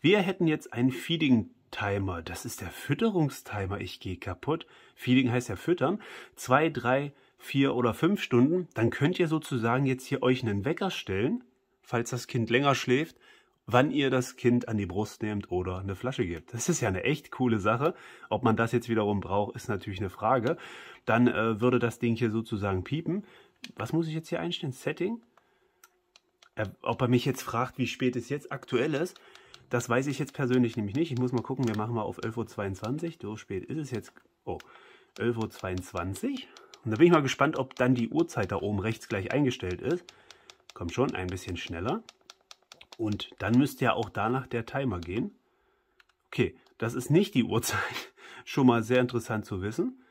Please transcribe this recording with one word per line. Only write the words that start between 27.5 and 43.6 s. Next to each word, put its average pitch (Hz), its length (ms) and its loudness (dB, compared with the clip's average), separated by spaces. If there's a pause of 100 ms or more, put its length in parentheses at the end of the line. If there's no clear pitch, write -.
wie 127 80 0
spät 127 300 -2
es 120 140 -6
jetzt 143 200 -6
aktuell 139 440 -2
ist, 160 260 -4 (500)
das 120 200 -2
weiß 131 180 2
ich 143 120 -4
jetzt 147 140 -4
persönlich 123 440 2
nämlich 104 180 -4
nicht. 160 160 0
Ich 123 80 -2
muss 127 140 0
mal 120 80 0
gucken, 127 260 -2
wir 107 80 0
machen 107 180 -2
mal 110 100 0
auf 104 200 -6
elf 110 140 -4
Uhr 110 100 -4
zweiundzwanzig. 117 760 -6
So 107 140 -6
spät 98 300 -8
ist 143 120 -8
es 147 140 -8
jetzt. 107 220 -8 (320)
Oh, 82 140 -8 (600)
elf 117 160 0
Uhr 110 140 -2
zweiundzwanzig. 95 1000 -6 (380)
Und 113 60 -2
da 110 60 -2
bin 170 100 8
ich 175 40 8
mal 160 100 6
gespannt, 139 360 0
ob 127 180 -4
dann 127 180 4
die 117 140 2
Uhrzeit 120 460 -2
da - 80 -2
oben 101 180 -2
rechts 110 300 -6
gleich 101 240 -2
eingestellt 120 480 0
ist. 170 240 -4 (680)
Kommt 85 200 -8
schon, 131 200 0
ein 92 140 -4
bisschen 90 300 -8
schneller. 104 460 -6 (960)
Und 104 400 -4
dann 110 200 2
müsste 139 260 2